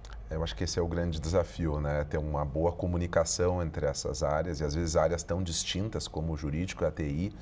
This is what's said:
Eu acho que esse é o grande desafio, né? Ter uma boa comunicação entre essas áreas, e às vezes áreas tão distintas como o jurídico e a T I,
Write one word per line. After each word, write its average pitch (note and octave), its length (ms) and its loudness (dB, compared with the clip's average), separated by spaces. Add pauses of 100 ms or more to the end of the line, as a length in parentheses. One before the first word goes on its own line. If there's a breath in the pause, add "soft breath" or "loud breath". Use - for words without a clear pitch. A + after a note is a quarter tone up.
(300)
Eu D#2+ 140 0
acho E2 120 -2
que F#2+ 100 0
esse - 120 -2
é F2+ 40 4
o F2 60 2
grande E2+ 340 0
desafio, D#2+ 580 2
né? D2 240 0
Ter D2 140 -2
uma D2+ 260 0
boa D#2 300 2
comunicação F2 920 2
entre D2+ 220 -2
essas C#2+ 380 -2
áreas, D2+ 360 0
e D#2 60 0
às D2 100 0
vezes E2 220 0
áreas E2 260 4
tão F2 180 -2
distintas F2+ 640 -2
como D#2+ 280 -2
o D2+ 40 -2
jurídico D#2 460 -2
e E2 40 4
a D#2 40 2
T D#2+ 160 -4
I, D#2 340 -2